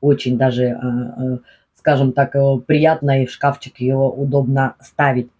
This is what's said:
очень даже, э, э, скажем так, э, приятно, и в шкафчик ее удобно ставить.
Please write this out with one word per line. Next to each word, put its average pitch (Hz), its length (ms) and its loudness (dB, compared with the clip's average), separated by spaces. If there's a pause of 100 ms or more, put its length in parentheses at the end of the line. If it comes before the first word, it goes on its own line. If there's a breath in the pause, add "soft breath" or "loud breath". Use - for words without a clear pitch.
очень 131 360 0
даже, 123 260 2
э, 120 120 0
э, 123 600 -6 (380 soft breath)
скажем 135 360 2
так, 139 240 0
э, 139 300 2
приятно, 147 560 2
и 123 40 -2
в - 60 -12
шкафчик - 480 -4
ее 135 280 0
удобно 135 720 -2
ставить. 127 600 -2